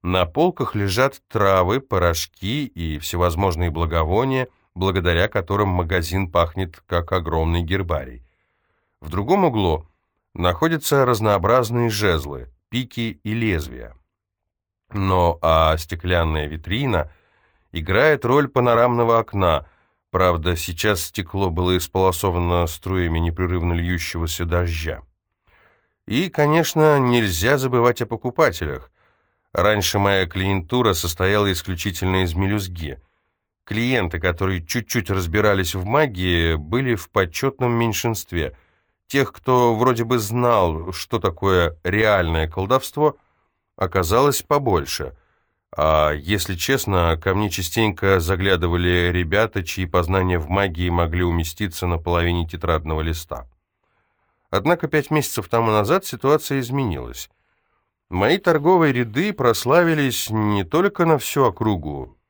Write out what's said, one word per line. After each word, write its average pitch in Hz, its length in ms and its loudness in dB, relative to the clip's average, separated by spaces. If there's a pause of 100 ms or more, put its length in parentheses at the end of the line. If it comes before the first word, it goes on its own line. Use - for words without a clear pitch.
На 90 240 2
полках 156 480 -2
лежат 107 520 0
травы, 98 520 2
порошки 95 880 -2
и 80 320 -6
всевозможные 87 720 0
благовония, 85 760 0 (280)
благодаря 90 520 2
которым 98 420 -2
магазин 87 600 -2
пахнет, 85 560 -2
как 87 280 -4
огромный 82 500 -2
гербарий. 78 580 -6 (800)
В 76 80 -14
другом 131 360 0
углу 95 420 0 (480)
находятся 139 680 0
разнообразные 113 840 2
жезлы – 76 600 -2 (160)
пики 120 560 -6
и 104 100 -6
лезвия. 71 640 -4 (920)
Но, 92 520 2
а 80 360 4
стеклянная 82 680 -2
витрина 90 640 -4 (600)
играет 104 540 2
роль 135 240 2
панорамного 120 680 2
окна. 87 460 0 (440)
Правда, 87 480 2
сейчас 92 460 -2
стекло 98 480 -4
было 90 260 2
исполосовано 87 880 0
струями 87 520 -2
непрерывно 87 520 0
льющегося 85 720 -4
дождя. 82 600 -4 (1000)
И, 160 240 -2
конечно, 151 680 2
нельзя 120 580 2
забывать 123 440 2
о 110 60 -4
покупателях. 90 840 -2 (600)
Раньше 101 460 2
моя 98 260 2
клиентура 95 680 0
состояла 98 600 0
исключительно 92 720 -2
из 82 100 -2
мелюзги. 92 640 -4 (640)
Клиенты, 107 560 -2
которые 90 460 -2
чуть-чуть - 440 -4
разбирались 95 640 0
в 92 100 -4
магии, 92 720 0
были 110 400 -2
в - 140 -12
почётном 120 600 -2
меньшинстве. 110 840 -2 (500)
Тех, 135 260 0
кто 123 420 2
вроде 117 280 2
бы 120 140 0
знал, 104 760 0
что - 280 -6
такое 90 640 0
реальное 90 640 2
колдовство, 131 720 -2 (580)
оказалось 95 680 2
побольше. 90 760 -2 (600)
А, 78 340 4
если 87 440 -4
честно, 87 640 0
ко 95 140 0
мне 104 160 -2
частенько 98 680 0
заглядывали 87 920 0
ребята, 90 520 0
чьи 92 220 -6
познания 90 540 0
в 78 100 -8
магии 90 400 -2
могли 85 340 0
уместиться 85 600 -4
на 85 140 -2
половине 85 480 0
тетрадного 80 540 -4
листа. - 460 -8 (1040)
Однако 151 380 0
пять 151 240 -2
месяцев 139 380 -2
тому 117 200 2
назад 107 360 2
ситуация 139 540 0
изменилась. 113 680 -4 (800)
Мои 147 300 2
торговые 160 520 4
ряды 123 420 -2
прославились 139 960 2
не 104 320 0
только 175 420 0
на 156 140 4
всю - 240 -2
округу 78 760 -2 (120)